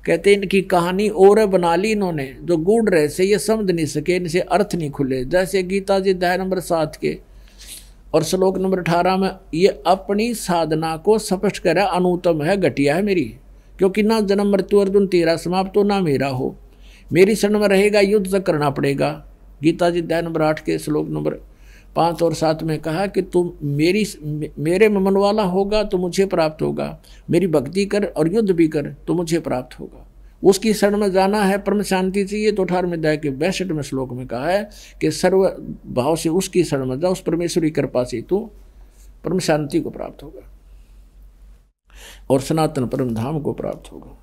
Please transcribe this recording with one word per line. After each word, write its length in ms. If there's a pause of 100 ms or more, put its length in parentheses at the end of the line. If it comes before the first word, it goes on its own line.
कहते 240
हैं 80
इनकी 240
कहानी 460
और 380
बना 300
ली 160
इन्होंने, 500
जो 140
गूढ़ 340
रहस्य 340
ये 140
समझ 320
नहीं 160
सके, 300
इनसे 240
अर्थ 340
नहीं 160
खुले। 340
जैसे 380
गीता 360
जी 120
अध्याय 280
नंबर 220
सात 360
के 220 (960)
और 100
श्लोक 340
नंबर 200
अठारह 380
में 140 (240)
ये 320
अपनी 480
साधना 600
को 220
स्पष्ट 400
करा, 260
"अनुत्तम 580
है, 140
घटिया 400
है 60
मेरी, 340 (420)
क्योंकि 240
ना 180
जन्म 260
मृत्यु 320
अर्जुन 280
तेरा 300
समाप्त 400
हो, 60
ना 180
मेरा 280
हो। 280 (560)
मेरी 220
शरण 240
में 100
रहेगा, 320
युद्ध 320
तक 100
करना 280
पड़ेगा।" 560 (360)
गीता 280
जी 100
अध्याय 220
नंबर 200
आठ 220
के 140
श्लोक 300
नंबर 400 (480)
पाँच 260
और 120
सात 280
में 180
कहा 260
कि 160
"तू 400
मेरी, 440 (520)
मेरे 300
में 120
मन 160
वाला 260
होगा 400
तो 160
मुझे 280
प्राप्त 360
होगा, 400 (280)
मेरी 160
भक्ति 400
कर 180
और 300
युद्ध 160
भी 180
कर 180 (200)
तो 80
मुझे 260
प्राप्त 400
होगा।" 260 (380)
उसकी 300
शरण 220
में 160
जाना 320
है, 140
परम 240
शांति 420
चाहिए, 280
तो 100
अठारहवें 300
अध्याय 240
के 140
बासठवें 520
श्लोक 300
में 140
कहा 240
है 200 (300)
कि 100
"सर्व 340 (420)
भाव 300
से 120
उसकी 360
शरण 220
में 140
जाओ, 120
उस 80
परमेश्वर 440
की 60
कृपा 340
से 180
तू 280 (760)
परम 140
शांति 420
को 100
प्राप्त 320
होगा 280 (1800)
और 100
सनातन 460
परम 280
धाम 260
को 120
प्राप्त 400
होगा।" 300